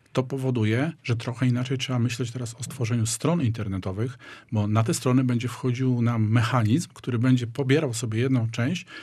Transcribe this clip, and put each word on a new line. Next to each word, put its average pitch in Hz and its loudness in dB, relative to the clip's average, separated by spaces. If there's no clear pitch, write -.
To 131 2
powoduje, 127 0
że 120 0
trochę 120 -2
inaczej 127 0
trzeba 127 -4
myśleć 120 -2
teraz 120 -10
o - -12
stworzeniu 113 -2
stron 160 0
internetowych, 101 -4
bo 107 2
na 107 4
te 113 0
strony 131 2
będzie 123 0
wchodził 123 0
nam 117 2
mechanizm, 117 2
który 120 -4
będzie 123 4
pobierał 131 0
sobie 110 -2
jedną 123 2
część 147 -2